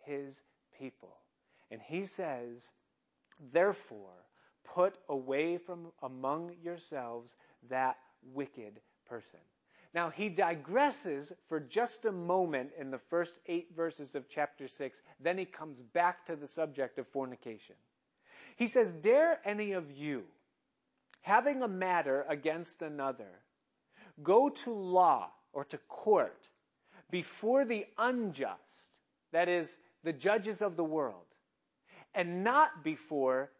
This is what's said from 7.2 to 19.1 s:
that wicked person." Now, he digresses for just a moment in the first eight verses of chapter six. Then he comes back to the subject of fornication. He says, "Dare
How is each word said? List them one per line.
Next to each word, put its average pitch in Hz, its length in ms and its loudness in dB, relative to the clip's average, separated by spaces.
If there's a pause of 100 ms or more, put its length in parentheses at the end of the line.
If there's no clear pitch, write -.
that 127 380 -2 (220)
wicked 127 580 -10 (220)
person." 110 380 -16 (520)
Now, 170 160 0
he 202 200 -4
digresses 170 1040 0 (140)
for 160 120 -2
just 208 460 -2
a 214 80 2
moment 170 640 0
in 139 120 -8
the 131 100 -6
first 170 380 -2 (100)
eight 175 240 -4
verses 160 440 -6
of 131 140 -8
chapter 143 400 -4
six. - 320 -10 (180)
Then 170 180 0
he 190 80 -6
comes 151 360 -14
back 170 460 0
to 165 100 -6
the 147 100 -12
subject 139 520 -4
of 123 100 -8
fornication. 123 680 -8 (800)
He 233 120 0
says, 202 260 4
"Dare 262 520 6